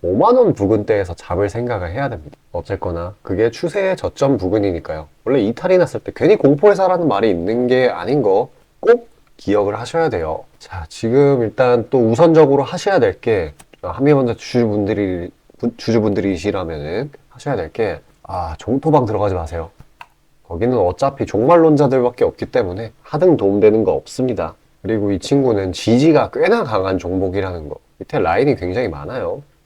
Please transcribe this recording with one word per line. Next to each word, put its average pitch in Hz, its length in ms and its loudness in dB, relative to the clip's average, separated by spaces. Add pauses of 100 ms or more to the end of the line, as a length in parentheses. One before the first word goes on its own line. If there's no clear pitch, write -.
오만 131 340 2
원 226 160 4
부근대에서 101 640 0
잡을 98 340 -4
생각을 110 440 -6
해야 135 180 -6
됩니다. 104 260 -14 (160)
어쨌거나 87 720 -8
그게 107 280 0
추세의 185 460 -4
저점 139 400 -2
부근이니까요. 92 720 -4 (160)
원래 131 160 0
이탈이 175 380 0
났을 151 220 0
때 98 140 -12
괜히 175 220 2
공포의 175 400 4
사라는 180 320 0
말이 107 220 2
있는 104 380 -2
게 127 200 4
아닌 101 320 -2
거 107 300 2 (300)
꼭 233 280 2 (280)
기억을 104 420 0
하셔야 160 300 -2
돼요. 80 360 -6 (140)
자, 87 300 -14
지금 135 540 2
일단 120 480 0
또 135 80 2
우선적으로 139 640 4
하셔야 180 360 -2
될 - 220 0
게, 90 340 -2 (260)
아, 90 100 -8
한미반도체 131 480 0
주주분들이, 101 920 -2 (280)
분-, 120 180 -4
주주분들이시라면은 95 1300 -2 (180)
하셔야 135 280 -8
될 82 160 -8
게, 101 280 -4 (220)
아, 85 360 -8
종토방 139 480 0
들어가지 101 280 -2
마세요. 82 360 -8 (760)
거기는 110 320 -2
어차피 107 480 0
종말론자들밖에 135 960 2
없기 - 220 -4
때문에 107 460 -4 (100)
하등 156 340 2
도움되는 101 480 4
거 90 80 2
없습니다. 87 640 -4 (280)
그리고 104 300 -2
이 95 60 -2
친구는 113 540 0
지지가 127 600 2
꽤나 185 320 0
강한 95 340 -2
종목이라는 90 680 -4
거. - 80 -12 (220)
밑에 160 200 -6
라인이 107 380 2
굉장히 95 320 -4
많아요. 92 540 -8 (240)